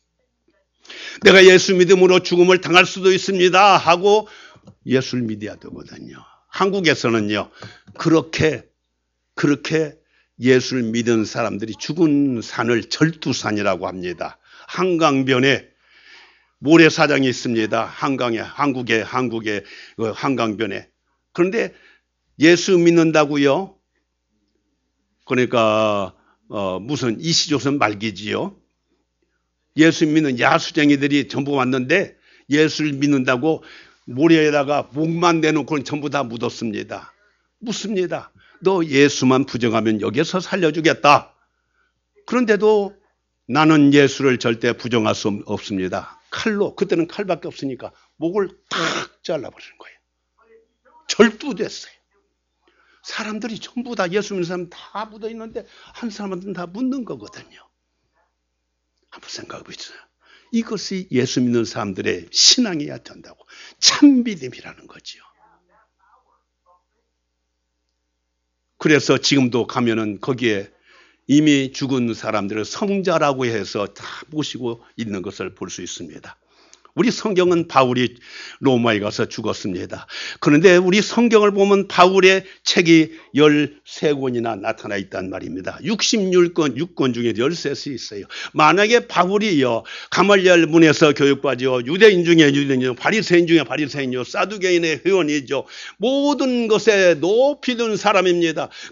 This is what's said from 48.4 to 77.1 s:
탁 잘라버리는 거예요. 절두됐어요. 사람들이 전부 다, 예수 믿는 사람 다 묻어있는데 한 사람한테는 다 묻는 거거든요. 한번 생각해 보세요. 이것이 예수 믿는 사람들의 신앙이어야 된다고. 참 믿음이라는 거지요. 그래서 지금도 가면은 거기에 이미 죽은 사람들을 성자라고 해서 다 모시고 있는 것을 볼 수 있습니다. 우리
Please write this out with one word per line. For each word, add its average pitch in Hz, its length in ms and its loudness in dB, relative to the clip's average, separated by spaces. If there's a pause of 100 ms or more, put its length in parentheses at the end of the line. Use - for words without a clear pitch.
탁 - 540 -8
잘라버리는 - 560 -10
거예요. - 180 -20 (1120)
절두됐어요. 220 840 -2 (1080)
사람들이 220 580 -10
전부 240 340 -10
다, 185 180 -4
예수 202 220 -4
믿는 175 100 -4
사람 180 240 -8
다 - 380 -14
묻어있는데 220 580 -14 (300)
한 233 160 -10
사람한테는 196 420 -10
다 175 140 -10
묻는 247 400 -6
거거든요. - 600 -18 (1400)
한번 - 200 -20
생각해 - 340 -16
보세요. - 320 -20 (560)
이것이 214 600 -6
예수 135 280 0
믿는 120 240 0
사람들의 101 640 -8
신앙이어야 151 680 0
된다고. - 400 -20 (400)
참 269 440 4
믿음이라는 156 640 -10
거지요. - 360 -20 (3500)
그래서 143 400 2
지금도 123 480 0
가면은 110 540 -4
거기에 113 500 -4 (560)
이미 139 460 2
죽은 123 420 -4
사람들을 107 500 -6
성자라고 165 800 -2
해서 104 400 -4
다 - 180 -16 (240)
모시고 123 540 -8 (140)
있는 104 260 -8
것을 95 320 -12
볼 92 140 -12
수 92 140 -14
있습니다. - 560 -16 (560)
우리 214 180 2